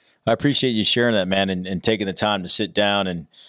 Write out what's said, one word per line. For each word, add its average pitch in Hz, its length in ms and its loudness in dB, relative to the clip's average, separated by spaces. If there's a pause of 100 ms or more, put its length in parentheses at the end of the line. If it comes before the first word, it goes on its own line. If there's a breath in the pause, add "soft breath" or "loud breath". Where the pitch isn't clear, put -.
(280)
I 113 60 2
appreciate 131 380 2
you 107 140 0
sharing 120 300 2
that, 95 140 0
man, 98 220 2
and, 90 160 -4
and 92 160 -4
taking 107 240 0
the 95 60 -2
time 104 300 -2
to 87 60 -4
sit 95 260 -2
down 101 320 0
and, 87 200 -6 (220 loud breath)